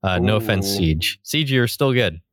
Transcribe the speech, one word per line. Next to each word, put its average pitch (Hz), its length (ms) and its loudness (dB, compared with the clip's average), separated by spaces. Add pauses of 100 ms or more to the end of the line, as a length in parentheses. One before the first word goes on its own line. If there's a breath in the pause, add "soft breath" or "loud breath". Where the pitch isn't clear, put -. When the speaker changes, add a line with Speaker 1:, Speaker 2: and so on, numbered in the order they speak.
Speaker 1:
Uh, 92 160 0
no 101 200 2
offense, 101 360 0
Speaker 2:
Ooh. 98 40 -2
Speaker 1:
Siege. 80 460 0
Siege, 147 280 -2
you're 123 160 2
still 135 260 0
good 95 260 0 (140)